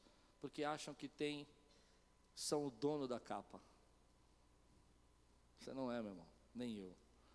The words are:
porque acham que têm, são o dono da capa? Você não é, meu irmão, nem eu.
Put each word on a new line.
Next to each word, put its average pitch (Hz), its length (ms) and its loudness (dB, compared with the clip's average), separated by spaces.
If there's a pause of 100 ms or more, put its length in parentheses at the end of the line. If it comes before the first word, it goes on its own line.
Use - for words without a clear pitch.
(400)
porque 147 240 -2
acham 147 300 0
que 139 160 -6
têm, 147 380 0 (880)
são 147 320 4
o - 20 2
dono 143 380 4
da 123 120 0
capa? 101 400 -4 (2000)
Você 127 160 -8
não 131 180 0
é, 120 120 2
meu 104 80 -2
irmão, 82 160 -10 (260)
nem 117 240 -2
eu. 92 180 -6 (400)